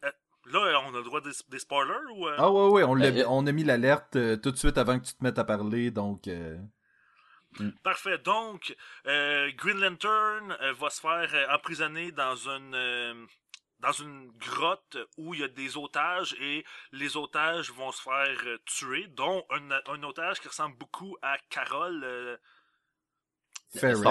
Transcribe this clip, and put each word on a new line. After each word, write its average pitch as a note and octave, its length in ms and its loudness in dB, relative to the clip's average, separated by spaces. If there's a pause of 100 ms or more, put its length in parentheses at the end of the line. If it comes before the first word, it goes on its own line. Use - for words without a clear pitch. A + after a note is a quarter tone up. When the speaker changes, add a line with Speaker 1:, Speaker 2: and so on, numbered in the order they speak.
Speaker 1:
euh, C#3+ 60 -2 (340)
là, D3+ 400 2
on C3+ 80 -8
a B2 60 -6
le A#2+ 40 -4
droit B2 160 -4
des, C#3+ 120 -8 (180)
des C3 80 -12
spoilers D#3 580 -2
ou, F3+ 120 -4
euh ? D3 100 -2
Speaker 2:
Ah D#3+ 140 6
ouais, G3 160 8
ouais, G3+ 160 8
on C3 100 6
l'a, B2+ 140 6
Speaker 3:
Euh, A#2+ 200 4
Speaker 2:
on C3+ 200 4
a C#3+ 40 4
mis D#3 120 2
l'alerte, C#3 540 4
euh, A2+ 200 4
tout C3+ 140 0
de C3 60 -8
suite C#3+ 200 4
avant B2+ 220 4
que C3 80 -6
tu - 80 -10
te - 80 -6
mettes B2 160 2
à A2+ 60 0
parler, G#2+ 440 0
donc, G2+ 380 -4
euh, E2+ 320 -8 (1000)
hmm. G#2 120 -2 (100)
Speaker 1:
Parfait. F#3 380 -2
Donc, G3+ 560 -4 (320)
euh, C#3+ 500 2
Green G3 220 0
Lantern, G#3 840 0
euh, C3+ 120 0
va C#3 180 -2
se - 100 -10
faire, E3 320 0
euh, C#3 220 2
emprisonner D#3+ 560 -4
dans C3+ 240 -2
une, C3+ 400 -8
euh, A#2+ 500 -4 (540)
dans C3 140 2
une C#3+ 440 -12
grotte D3+ 580 -2 (220)
où D#3+ 160 -10
il D#3 60 -8
y D3 40 -4
a C#3 40 -2
des C3 280 -10
otages D3+ 640 -2
et C#3+ 240 -4 (280)
les C#3 260 -6
otages D3+ 540 -2
vont B2+ 200 -8
se - 120 -12
faire, C3+ 420 0
euh, A#2 220 -6
tuer, C#3+ 400 -4
dont D#3 420 -2
un, C#3+ 220 -6 (200)
un D3 120 -8
otage E3 360 -6
qui - 80 -14
ressemble C3+ 300 -6
beaucoup F#3 460 -12
à C#3 160 -2 (100)
Carol, D3 540 -4
euh, B2 340 -8 (1400)
Speaker 2:
Ferris. B2 240 4 (140)